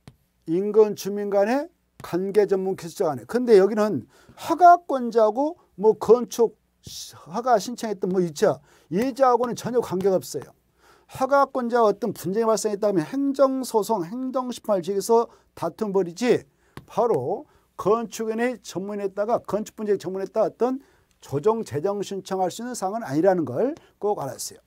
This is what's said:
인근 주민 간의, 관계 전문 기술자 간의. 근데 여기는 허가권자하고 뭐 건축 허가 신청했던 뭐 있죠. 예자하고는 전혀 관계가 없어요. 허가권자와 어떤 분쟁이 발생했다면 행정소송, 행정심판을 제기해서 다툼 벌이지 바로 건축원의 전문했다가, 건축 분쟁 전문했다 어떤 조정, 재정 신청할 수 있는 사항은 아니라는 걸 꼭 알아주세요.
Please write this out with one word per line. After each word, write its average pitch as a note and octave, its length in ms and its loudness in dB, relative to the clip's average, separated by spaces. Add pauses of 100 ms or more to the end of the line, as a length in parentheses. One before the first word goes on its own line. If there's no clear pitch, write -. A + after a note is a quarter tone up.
(480)
인근 G3+ 480 4
주민 G3+ 340 -6
간의, A3+ 400 0 (320)
관계 F#3+ 460 0
전문 F#3+ 280 -2
기술자 F3 300 -6
간의. C3+ 220 -4
근데 A#3 300 6
여기는 G#3 500 2 (420)
허가권자하고 C#4+ 1080 4 (180)
뭐 G#3 180 4
건축 A3+ 640 2 (760)
허가 A#3+ 240 2
신청했던 G#3 500 -6
뭐 F#3 120 0
있죠. E3 380 0 (320)
예자하고는 A#3+ 640 2
전혀 A#3 240 -4
관계가 F#3+ 360 0
없어요. D3+ 280 -6 (760)
허가권자와 B3+ 680 2
어떤 G3+ 260 0
분쟁이 G3+ 320 -4
발생했다면 G#3 600 0
행정소송, C4 1000 0
행정심판을 B3 760 -4
제기해서 G3+ 460 0 (260)
다툼 F#3+ 400 -6
벌이지 F#3 500 0 (420)
바로 G3+ 600 -2 (320)
건축원의 A3+ 840 -2
전문했다가, G3+ 760 -6
건축 - 360 -6
분쟁 G#3 220 -2
전문했다 F#3+ 440 -4
어떤 A#3 400 -2 (400)
조정, G3+ 420 -2
재정 F#3+ 380 -4
신청할 F#3+ 500 -4
수 A3+ 100 -12
있는 B3 140 -10
사항은 G#3+ 280 -6
아니라는 E3 420 2
걸 F#3 300 -2 (240)
꼭 G3+ 200 -4
알아주세요. - 480 -12